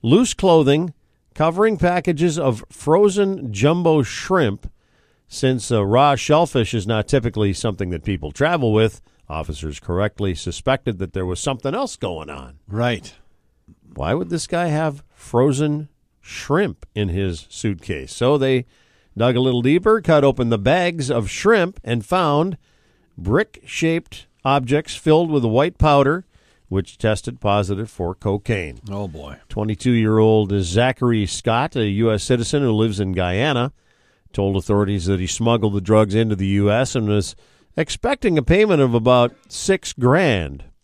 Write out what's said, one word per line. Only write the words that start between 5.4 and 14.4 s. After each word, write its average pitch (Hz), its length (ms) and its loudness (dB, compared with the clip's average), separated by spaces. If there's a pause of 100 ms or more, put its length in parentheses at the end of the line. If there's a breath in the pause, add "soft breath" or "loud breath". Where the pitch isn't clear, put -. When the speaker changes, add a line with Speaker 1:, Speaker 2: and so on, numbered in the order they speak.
Speaker 1:
uh, 107 160 2
raw 135 300 4
shellfish 156 580 0
is 101 120 -2
not 110 220 0
typically 107 440 0
something 95 380 -6
that 82 140 -8
people 87 280 -6
travel 143 400 0
with, 110 280 2 (280)
officers 78 520 -8
correctly 95 540 -4
suspected 113 640 -4
that 92 140 -8
there 95 120 -4
was 90 160 -6
something 135 340 -6
else 247 220 -6
going 80 320 -8
on. 69 300 -16 (100)
Speaker 2:
Right. 113 460 -4 (800)
Speaker 1:
Why 76 180 -4
would 170 160 -4
this 170 200 -6